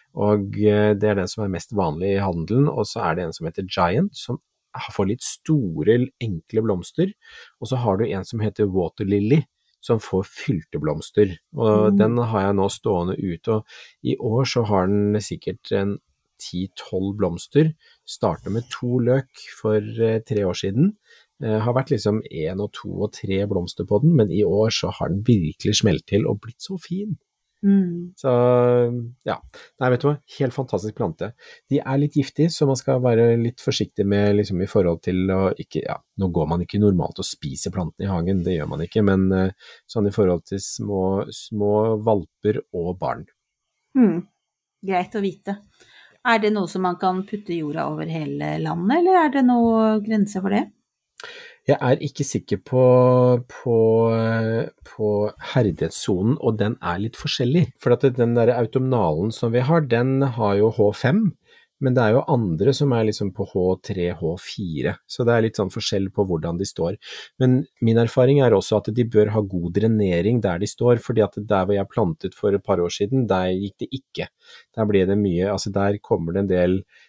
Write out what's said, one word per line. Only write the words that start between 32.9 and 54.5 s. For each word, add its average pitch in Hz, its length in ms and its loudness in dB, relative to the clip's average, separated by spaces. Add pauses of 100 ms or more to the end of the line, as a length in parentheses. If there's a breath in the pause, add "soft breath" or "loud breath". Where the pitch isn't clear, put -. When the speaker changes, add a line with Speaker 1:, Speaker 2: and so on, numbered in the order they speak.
Speaker 1:
være 117 420 4
litt 117 200 -4
forsiktig 101 440 -2
med, 101 300 4
liksom, 98 260 0
i 95 40 0
forhold 90 360 0
til 92 140 -4 (160)
å 95 260 0
ikke, - 280 -6
ja, - 100 -6 (240)
nå 95 100 0
går 85 200 0
man 87 120 -2
ikke 95 200 -4
normalt 95 380 2
og 95 60 -6
spiser - 460 -8
planten 90 320 -6
i 98 80 -2
hagen, 90 320 0
det 90 160 0
gjør 73 80 -6
man - 140 -6
ikke, 87 220 -2
men, 95 280 4
eh, 92 200 0 (360 loud breath)
sånn 107 200 -2
i 101 40 0
forhold 90 320 0
til 98 160 -8
små, 98 720 -4
små 107 720 -2
valper 107 560 -2 (140)
og 90 260 -6
barn. 71 260 -6 (680)
Speaker 2:
Mm. 185 320 2 (580)
Greit 185 300 -2
å 214 60 -4
vite. 196 360 -6 (680 soft breath)
Er 233 140 2
det 214 140 0
noe 196 140 -2
som 190 140 -6
man 180 160 -2
kan 185 260 -2
putte 208 340 -8
jorda 151 320 -4
over 156 160 -6
hele 151 540 -6
landet, 170 380 -2
eller 349 280 4
er 294 40 0
det 269 160 2
noe 226 560 2
grense 208 400 -2
for 190 80 -4
det? 202 200 0 (960 loud breath)
Speaker 1:
Jeg 143 140 2
er 127 160 2
ikke 147 300 -4
sikker - 320 -4
på, 127 920 4
på, - 280 -2 (360)
eh, 113 580 0 (140)